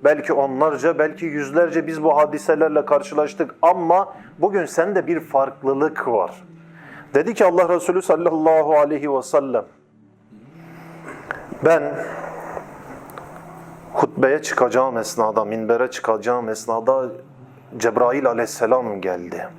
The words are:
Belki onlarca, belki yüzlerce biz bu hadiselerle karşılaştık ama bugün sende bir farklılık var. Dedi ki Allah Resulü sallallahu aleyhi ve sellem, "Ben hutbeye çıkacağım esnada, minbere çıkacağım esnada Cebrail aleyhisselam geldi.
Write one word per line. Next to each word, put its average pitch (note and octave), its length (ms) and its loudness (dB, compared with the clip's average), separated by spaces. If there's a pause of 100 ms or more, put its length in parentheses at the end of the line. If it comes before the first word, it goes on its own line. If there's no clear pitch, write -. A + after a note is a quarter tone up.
Belki D3 300 2
onlarca, C#3 640 0
belki D#3 260 -2
yüzlerce D3+ 640 -2
biz D#3+ 160 -6
bu D3+ 140 4
hadiselerle D3+ 680 2
karşılaştık D3 760 -2
ama F3+ 520 2 (260)
bugün F#3+ 260 0
sende E3+ 420 0
bir E3 120 -2
farklılık C3+ 880 -2
var. G#2 360 -2 (720)
Dedi D#3+ 200 2
ki G#3 120 4
Allah F3 240 4
Resulü F3 320 0
sallallahu D#3+ 760 2
aleyhi D3 360 0
ve C3 80 0
sellem, B2+ 440 0 (2000)
"Ben D3 300 4 (2000)
hutbeye C#3 480 2
çıkacağım B2+ 560 0
esnada, A2 480 0
minbere A2+ 460 0
çıkacağım A2+ 580 -2
esnada A#2 560 -2 (720)
Cebrail A#2+ 500 2
aleyhisselam A#2 720 0
geldi. F2 460 -6 (120)